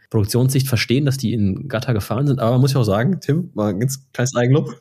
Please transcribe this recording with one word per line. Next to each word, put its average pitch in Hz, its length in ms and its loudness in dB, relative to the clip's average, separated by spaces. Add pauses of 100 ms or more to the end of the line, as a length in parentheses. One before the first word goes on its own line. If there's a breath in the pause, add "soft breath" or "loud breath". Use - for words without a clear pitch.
(100)
Produktionssicht 120 560 2
verstehen, 123 380 0
dass 135 120 0
die 104 160 -2
in 101 360 -2
Gatter 110 260 -2
gefahren 110 320 -2
sind. 135 140 0
Aber 117 120 2
man 127 80 4
muss 135 120 4
ja 135 80 2
auch 113 40 4
sagen, 110 360 0
Tim, 165 340 -2
mal 104 140 0
ein 95 100 -2
ganz - 340 -4
kleines 120 220 -4
Eigenlob, 123 460 2